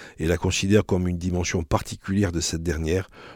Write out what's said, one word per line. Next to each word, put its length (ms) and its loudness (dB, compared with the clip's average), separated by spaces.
et 80 -2
la 120 2
considère 480 2
comme 200 2
une 120 0
dimension 460 -2
particulière 680 -2
de 80 -2
cette 220 -4
dernière, 480 0